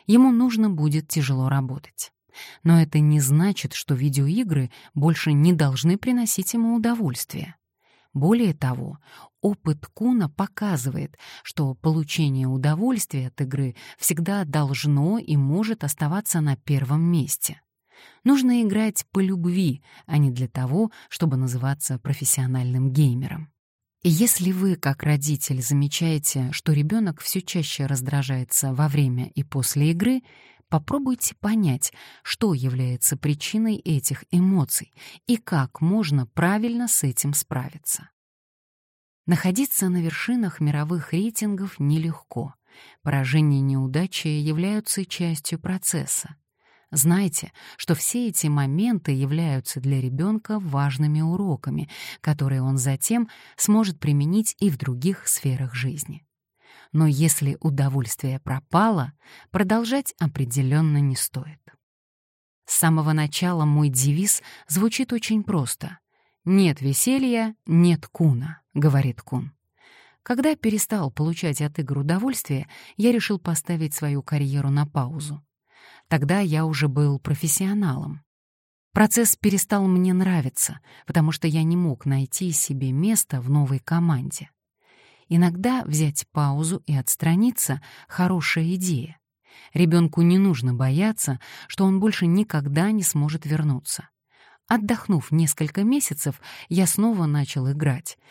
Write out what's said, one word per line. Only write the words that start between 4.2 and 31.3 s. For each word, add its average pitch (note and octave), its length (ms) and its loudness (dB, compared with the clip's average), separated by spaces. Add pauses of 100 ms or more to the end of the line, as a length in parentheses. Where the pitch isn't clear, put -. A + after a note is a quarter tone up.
больше D#3 400 2
не D3+ 180 6
должны D3+ 460 2
приносить A#3+ 560 -2
ему A#3 240 0
удовольствие. F3 800 -4 (580)
Более F#3 400 4
того, C3 460 -4 (420)
опыт F3 460 -2
Куна A3 420 0
показывает, D3+ 880 -4 (260)
что C3+ 320 -4
получение D3+ 720 0
удовольствия D3 800 0
от - 140 -8
игры C3 340 -4 (220)
всегда F3 480 -2
должно D3 720 0
и D#3+ 180 -2
может F3 480 0
оставаться D#3+ 560 -2
на D3 160 0
первом C#3 460 0
месте. E3 600 0 (640)
Нужно B3 400 4
играть G#3+ 480 0
по F#3+ 80 0
любви, F3+ 640 0 (220)
а D3+ 120 0
не C#3 140 4
для B2 160 -2
того, C#3 420 0 (200)
чтобы D3+ 260 0
называться C3 640 -2
профессиональным B2+ 920 0
геймером. C#3 580 0 (520)
И F3+ 60 2
если F#3 440 2
вы, F#3 240 0
как C#3+ 260 -4
родитель, C#3+ 580 -2
замечаете, C#3+ 920 0
что - 180 -2
ребёнок D#3 480 0
всё - 220 -6
чаще D3 460 -4
раздражается C3 840 -2
во D3 140 2
время C3+ 480 0
и C#3+ 80 -2
после C#3+ 480 0
игры, A#3+ 300 0 (480)
попробуйте B3+ 640 -2